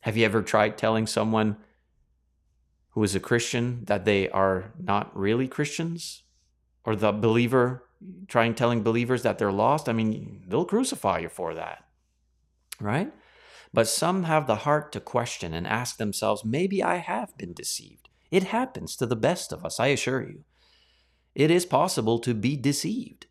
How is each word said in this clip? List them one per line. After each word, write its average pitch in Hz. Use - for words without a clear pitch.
Have 110
you 113
ever 107
tried 107
telling 110
someone 110
who 107
is 95
a 98
Christian 120
that 98
they 101
are 95
not 101
really 110
Christians? 165
Or -
the 104
believer, 120
trying 117
telling 117
believers 117
that 107
they're 101
lost? 120
I 120
mean, 110
they'll 160
crucify 202
you 82
for 82
that, 80
right? 135
But -
some 180
have 156
the 110
heart 147
to 104
question 117
and 85
ask 120
themselves, 107
"Maybe 175
I 175
have 202
been 90
deceived." -
It 190
happens 220
to 127
the 117
best 143
of -
us, -
I 123
assure 131
you. -
It 156
is 175
possible 143
to 120
be 110
deceived 151